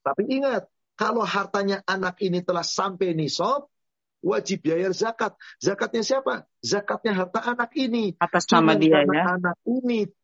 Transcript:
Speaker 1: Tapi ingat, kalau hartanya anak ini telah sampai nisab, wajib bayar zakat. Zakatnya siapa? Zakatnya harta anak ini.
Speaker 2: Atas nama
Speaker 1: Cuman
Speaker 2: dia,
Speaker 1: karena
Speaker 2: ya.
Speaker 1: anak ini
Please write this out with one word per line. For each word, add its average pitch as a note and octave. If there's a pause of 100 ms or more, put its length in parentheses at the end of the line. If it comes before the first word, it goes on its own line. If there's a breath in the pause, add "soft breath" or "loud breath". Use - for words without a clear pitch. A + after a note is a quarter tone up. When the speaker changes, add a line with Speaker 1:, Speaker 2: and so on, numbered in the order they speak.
Speaker 1:
Tapi C#3
ingat, C4+ (240)
kalau A#3
hartanya G3
anak F#3
ini F3+
telah F3
sampai F#3+
nisab, F3 (560)
wajib G3
bayar E3+
zakat. A3 (240 loud breath)
Zakatnya G#3+
siapa? C4 (220)
Zakatnya G3+
harta F#3
anak A#3+
ini. A3+
Speaker 2:
Atas F3
nama D#3+
Speaker 1:
Cuman D#3
Speaker 2:
dia, D#3
Speaker 1:
karena C#3+
Speaker 2:
ya. E3+ (120)
Speaker 1:
anak F3+
ini A#3+ (240)